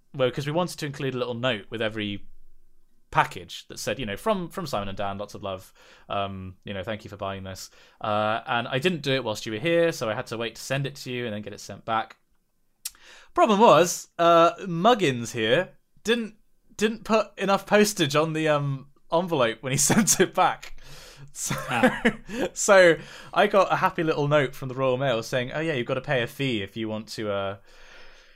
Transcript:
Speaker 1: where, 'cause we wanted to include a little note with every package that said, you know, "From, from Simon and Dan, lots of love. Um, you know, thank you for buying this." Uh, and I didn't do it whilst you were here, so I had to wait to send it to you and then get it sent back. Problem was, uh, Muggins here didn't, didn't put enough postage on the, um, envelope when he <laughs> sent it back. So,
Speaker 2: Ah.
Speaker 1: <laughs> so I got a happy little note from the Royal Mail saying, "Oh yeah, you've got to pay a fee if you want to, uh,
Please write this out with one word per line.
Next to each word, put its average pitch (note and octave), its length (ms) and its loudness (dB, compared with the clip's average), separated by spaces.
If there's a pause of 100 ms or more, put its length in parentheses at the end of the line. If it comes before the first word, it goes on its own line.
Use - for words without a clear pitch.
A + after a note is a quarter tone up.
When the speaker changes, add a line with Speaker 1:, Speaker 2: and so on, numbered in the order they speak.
(140)
Speaker 1:
where, C3 180 2
'cause C#3 160 -6
we D3 40 -2
wanted E3+ 280 -2
to D#3 80 -6
include C#3 260 -6
a B2 60 -4
little A#2+ 160 -4
note A#2 340 -2
with A2+ 140 -4
every G#2 420 -4 (840)
package - 560 -2
that - 120 -18
said, G#2+ 200 -4
you B2+ 80 -6
know, G2+ 100 -6
"From, F#3+ 320 -2
from F#3 160 -8
Simon G#2 240 -4
and G2+ 80 -8
Dan, G2 220 -4
lots G#2 160 -12
of G2+ 80 -14
love. F#2+ 280 -10 (380)
Um, G2 540 -6
you G#2 100 -10
know, G2 100 -6
thank G#2+ 200 -8
you - 80 -16
for G#2 60 -14
buying G2 260 -8
this." F#2+ 260 -14 (320)
Uh, G#2+ 460 0
and B2 200 -2
I C3+ 120 -2
didn't E3 240 -2
do C#3 100 -2
it C3 100 0
whilst G#2+ 220 -6
you A2+ 60 -6
were G#2+ 80 -6
here, E3+ 320 2
so C3 180 -4
I G#2+ 60 -2
had B2 120 -6
to A#2 100 -8
wait A2+ 180 -6
to - 60 -16
send C#3 260 -4
it C#3 80 -12
to - 160 -12
you B2 140 -4
and A2 80 -6
then G#2 100 -8
get G#2 100 -12
it G#2 60 -16
sent - 260 -16
back. A2+ 320 -2 (1160)
Problem A#3 260 6
was, F3 480 6 (100)
uh, E3+ 340 6 (160)
Muggins E3+ 680 2
here B2 360 2 (340)
didn't, A3+ 320 -2 (400)
didn't A3 280 -2
put G#3+ 240 2 (100)
enough G3 280 0
postage G3 500 4
on D#3 180 2
the, D#3 140 0
um, C#3+ 400 0 (240)
envelope E3 500 2
when C3 100 -4
he C3+ 60 0
<laughs> - 140 2
sent G3 280 4
it F#3 140 2
back. D#3 420 0 (580)
So, - 220 -6 (140)
Speaker 2:
Ah. B2 320 2 (300)
Speaker 1:
<laughs> C4 220 -6
so F3+ 440 8 (360)
I G3 140 4
got G3+ 240 2
a D3+ 60 2
happy F3 260 0
little D3+ 240 0
note C#3+ 280 2
from C3 140 -8
the B2 60 -10
Royal C3 220 0
Mail C3 260 0
saying, B2+ 300 -4
"Oh D3+ 60 -4
yeah, D#3+ 140 -2
you've A#2+ 140 -2
got C3+ 80 -2
to B2+ 60 -4
pay C3+ 220 -2
a A2+ 40 -4
fee B2+ 360 -2
if F#2+ 120 -12
you A2 140 -4
want G#2+ 200 -8
to, G#2+ 220 -6
uh, G2 260 -4 (800)